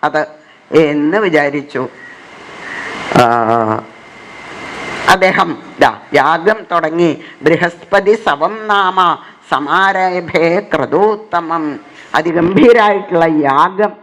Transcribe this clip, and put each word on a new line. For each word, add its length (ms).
അത്" 220
എന്ന് 460
വിചാരിച്ചു. 680
ആ, 600
അദ്ദേഹം 540
ദാ 180
യാഗം 420
തുടങ്ങി. 500
"ബൃഹസ്പതി 720
സവം 520
നാമ 520
സമാരംഭേ 1120
ക്രതോത്തമം." 1200
അതിഗംഭീരായിട്ടുള്ള 1080
യാഗം. 680